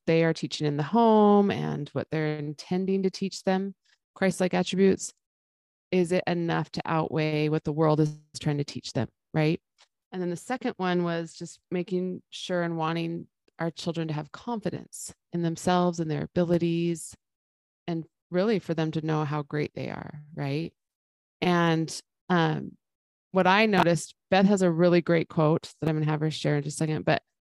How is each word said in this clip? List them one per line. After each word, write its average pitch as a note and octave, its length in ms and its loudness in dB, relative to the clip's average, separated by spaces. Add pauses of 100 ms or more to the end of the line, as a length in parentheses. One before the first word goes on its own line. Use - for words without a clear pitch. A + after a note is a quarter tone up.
they E3 180 4
are E3 100 2
teaching - 320 -6
in D3 120 -2
the D3+ 60 -2
home G#3 680 6
and D3 380 -4
what - 200 -4
they're D3+ 280 -2
intending F#3 680 -2
to F#3+ 60 0
teach - 340 -6
them, F#3+ 320 -2 (400)
Christ-like F#3 380 0
attributes, F3+ 600 2 (800)
is F3+ 220 2
it F3+ 120 0
enough E3 460 -2
to - 140 -6
outweigh D#3 640 0
what D#3 160 -2
the D3+ 80 -2
world D3+ 260 4
is D3+ 180 0 (220)
trying D3 200 -2
to C#3+ 40 -4
teach - 300 -12
them, A#2+ 160 -2 (240)
right? D#3 260 0 (540)
And F#3 80 -8
then F3 80 -2
the E3+ 80 -4
second B3 400 -6
one F3+ 260 0
was E3+ 300 -4
just - 260 -16 (100)
making F3+ 600 -4
sure - 320 -4
and E3+ 160 -4
wanting E3 500 -4 (320)
our E3+ 120 -2
children E3 360 -6
to D#3 60 -4
have D3 180 -8
confidence - 840 -10 (200)
in F3 80 -2
themselves F3 580 0
and D#3+ 100 -4
their D3 140 -2
abilities, E3+ 880 0 (720)
and E3 180 -6 (260)
really F#3 280 2
for E3 140 -4
them D#3 180 0
to D#3 140 -4
know D#3 200 0
how D3 160 -4
great D3+ 320 -6
they - 160 -8
are, F2 320 -12 (120)
right? D3 380 -4 (680)
And, E3+ 580 2 (300)
um, D#3+ 480 0 (540)
what F#3 160 2
I G3+ 200 6
noticed, E3+ 480 2 (160)
Beth F#3+ 140 6
has G3 180 4
a F3 80 4
really F3 300 4
great E3 280 0
quote D#3+ 500 2
that D3+ 100 -2
I'm D#3 60 0
gonna D#3 160 0
have D3+ 100 -2
her D#3 100 0
share D3 260 -2
in C#3 60 -2
just D3 120 -8
a - 20 -12
second, D#3 280 -2
but - 160 2 (320)